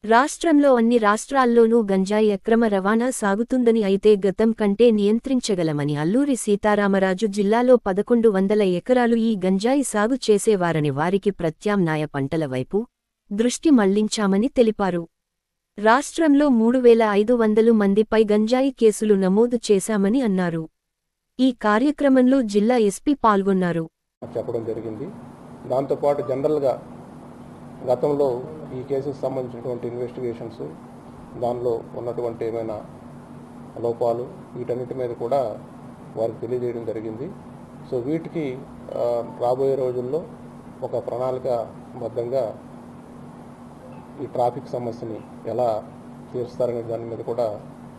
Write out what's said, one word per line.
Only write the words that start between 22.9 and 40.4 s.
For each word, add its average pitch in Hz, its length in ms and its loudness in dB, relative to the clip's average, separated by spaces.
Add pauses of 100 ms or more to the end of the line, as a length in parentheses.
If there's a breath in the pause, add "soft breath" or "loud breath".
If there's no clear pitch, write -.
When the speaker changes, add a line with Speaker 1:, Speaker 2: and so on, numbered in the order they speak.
Speaker 1:
పాల్గొన్నారు. 190 760 2 (480)
Speaker 2:
చెప్పడం 113 280 -4
జరిగింది. 110 440 -8 (600)
దాంతోపాటు 139 520 0
జనరల్గా 135 600 -2 (1120)
గతంలో 139 500 0 (360)
ఈ 123 40 -12
కేసుకు 135 380 -6
సంబంధించినటువంటి 123 680 -6
ఇన్వెస్టిగేషన్స్, 120 720 -8 (800)
దానిలో 120 420 -2 (140)
ఉన్నటువంటి 120 500 -6
ఏమైనా 113 400 -6 (920)
లోపాలు, 117 500 -2 (240)
వీటన్నిటి 123 400 -6
మీద 127 160 -6
కూడా 120 500 -4 (580)
వారికి 113 220 -4
తెలియజేయడం 120 460 -6
జరిగింది. 113 460 -8 (600)
So 127 80 -2
వీటికి, 151 580 -6 (400)
ఆ, 120 440 -4
రాబోయే 131 340 0
రోజుల్లో 127 480 -4 (600)